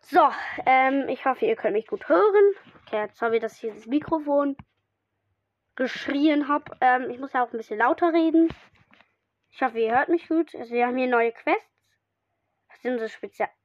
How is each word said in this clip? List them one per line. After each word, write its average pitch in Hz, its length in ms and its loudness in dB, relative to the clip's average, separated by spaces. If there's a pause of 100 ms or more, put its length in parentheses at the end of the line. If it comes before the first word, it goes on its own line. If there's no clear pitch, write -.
So, 285 280 4 (360)
ähm, 262 420 2
ich - 160 -6
hoffe, 254 220 0
ihr 220 100 2
könnt 208 200 -2
mich 220 120 -2
gut - 220 -10
hören. 403 460 4 (260)
Okay, 214 320 -6
sorry, 226 260 -2
dass 220 140 -6
ich - 80 -20
hier 220 120 -8
das 214 120 -20
Mikrofon 285 720 -2 (1160)
geschrien 285 760 -2
hab. 294 320 -4
Ähm, 254 280 2
ich 247 100 -12
muss 269 120 -12
ja 247 140 -2
auch - 80 -16
ein 233 40 -8
bisschen 220 220 -10
lauter 320 320 2
reden. 330 420 2 (960)
Ich - 120 -10
hoffe, 226 180 -4
ihr 226 160 0
hört 285 140 0
mich 339 180 -2
gut. 330 280 -2
Also, 240 180 -12
wir 240 140 2
haben 247 100 -4
hier 254 100 0
neue 233 240 2
Quests. - 400 -4 (960)
Was - 140 -20
sind 247 180 -4
so 220 80 -6
speziell? - 400 -8 (180)